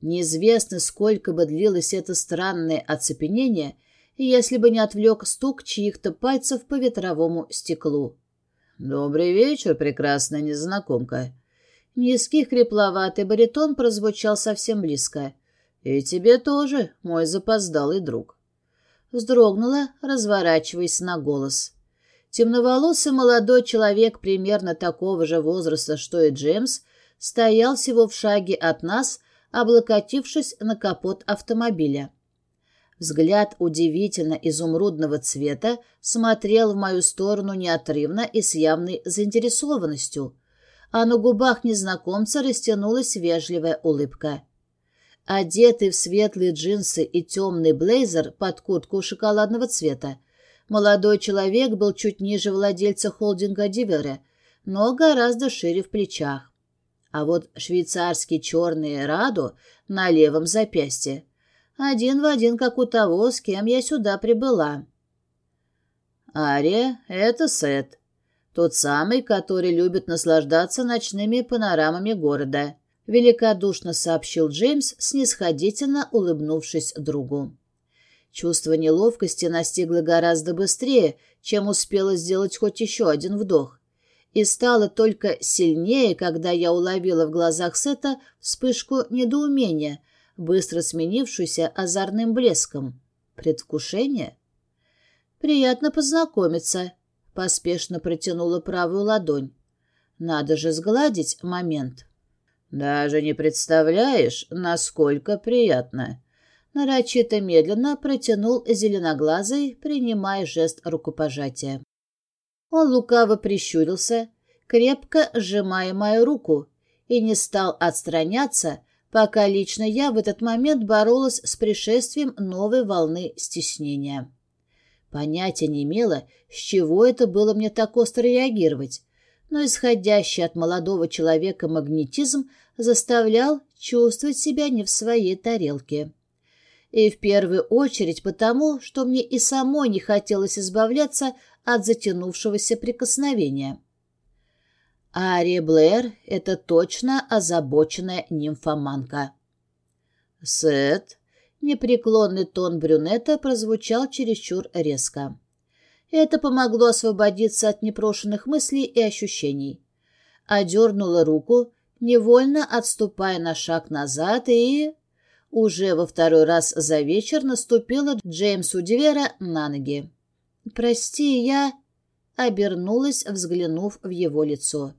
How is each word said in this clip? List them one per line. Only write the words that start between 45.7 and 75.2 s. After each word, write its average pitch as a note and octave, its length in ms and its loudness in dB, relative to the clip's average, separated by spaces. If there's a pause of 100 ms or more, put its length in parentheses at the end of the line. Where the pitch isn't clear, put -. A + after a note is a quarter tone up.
в E3 40 -4
светлые F#3 560 0
джинсы E3+ 520 -2
и E3+ 200 -2
темный F3 480 0
блейзер F3 600 2
под F#3 280 -6
куртку F#3+ 420 -4
шоколадного G#3+ 680 0
цвета, C#3 500 -4 (500)
молодой G#3 520 4
человек G3+ 520 0
был G3+ 220 0
чуть - 260 -4
ниже G3+ 320 -4
владельца G3 600 -2
холдинга G3+ 580 -2
Дивере, E3 500 -2 (460)
но G3+ 280 0
гораздо B3+ 560 4
шире F3 340 -2
в - 60 -16
плечах. E3 600 -6 (600)
А D3+ 120 -4
вот E3 320 -2
швейцарский E3+ 840 -2
черный D#3 640 -2
Радо F3 500 -2 (320)
на F#3+ 220 -2
левом D#3 380 6
запястье. E3 800 -4 (560)
Один C4+ 400 0
в D4 40 2
один, A#3+ 320 2
как A#3+ 200 0
у B3+ 80 2
того, A3 460 2
с - 80 -6
кем G3 260 -4
я B3 160 2
сюда G#3+ 360 -2
прибыла. G#3+ 680 0 (1500)
«Ария — D#3+ 720 0
это A#3 400 0
Сет. C#3 520 -4 (540)
Тот E3 220 2
самый, D#3 460 0
который F#3+ 520 0
любит F3+ 340 0
наслаждаться E3 760 2
ночными A3+ 560 -2
панорамами G3 720 0
города», C#3+ 640 -2 (320)
великодушно G#3+ 880 2
сообщил E3 560 -2
Джеймс, B3+ 480 -2
снисходительно A3+ 1160 -2